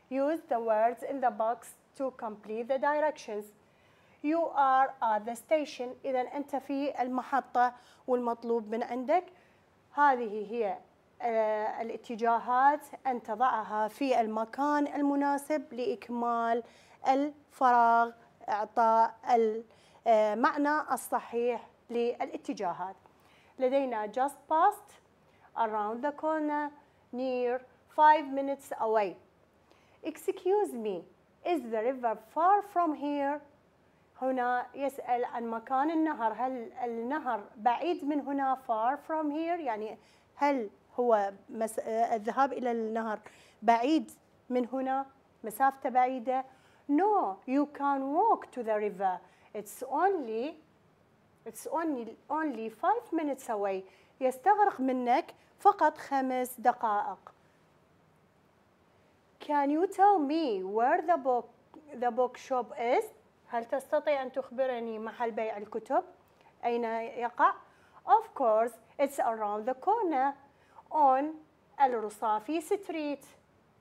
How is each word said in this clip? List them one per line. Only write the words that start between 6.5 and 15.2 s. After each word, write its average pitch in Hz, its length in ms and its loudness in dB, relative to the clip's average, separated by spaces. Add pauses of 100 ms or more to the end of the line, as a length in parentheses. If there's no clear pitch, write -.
في 277 460 -4
المحطة 247 720 0 (340)
والمطلوب 233 600 -2
من 226 140 -4
عندك. 254 420 0 (680)
هذه 233 580 2
هي، 214 260 -2 (440)
آه، 214 600 -2
الاتجاهات 233 1040 2 (200)
أن 254 160 -2
تضعها 214 680 0
في 247 320 0
المكان 233 680 0
المناسب 285 880 -2